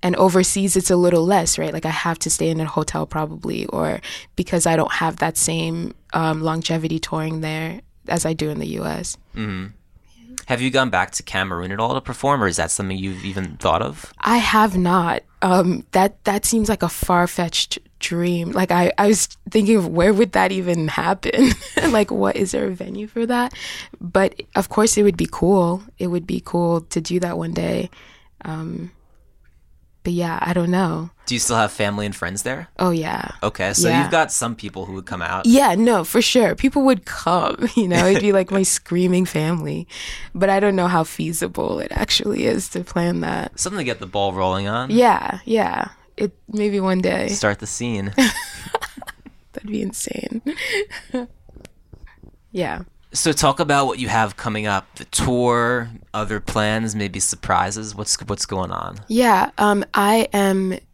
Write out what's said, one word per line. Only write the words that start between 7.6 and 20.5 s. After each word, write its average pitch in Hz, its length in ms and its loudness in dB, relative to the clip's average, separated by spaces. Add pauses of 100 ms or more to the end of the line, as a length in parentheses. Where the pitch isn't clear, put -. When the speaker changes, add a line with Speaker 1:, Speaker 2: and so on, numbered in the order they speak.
Speaker 1:
as 165 160 0
I 160 80 0
do 156 160 -4
in 151 100 -6
the 151 80 -6
U 156 180 -6
S. 80 320 -8 (160)
Speaker 2:
Mm-hmm. 107 340 -8 (800)
Have 120 140 0
you 131 100 0
gone 131 180 2
back 92 220 0
to - 120 -8
Cameroon 92 480 -4
at 101 80 -6
all 117 140 0
to 135 80 -2
perform, 135 420 0
or 101 40 4
is 87 100 0
that 82 120 0
something 95 280 -4
you've 92 260 -6
even 95 320 -6
thought 85 260 2
of? 139 380 -8
Speaker 1:
I 233 180 2
have 220 400 4
not. 175 460 2 (180)
Um, 185 520 2
that, 196 320 4
that 202 180 0
seems 220 240 2
like 214 160 0
a 170 60 0
far-fetched - 880 0 (200)
dream. 170 520 -2
Like, 185 200 0
I, 175 260 4
I 202 100 4
was 214 200 4 (220)
thinking 220 280 6
of 175 100 2
where 175 260 4
would 190 200 4
that 185 180 4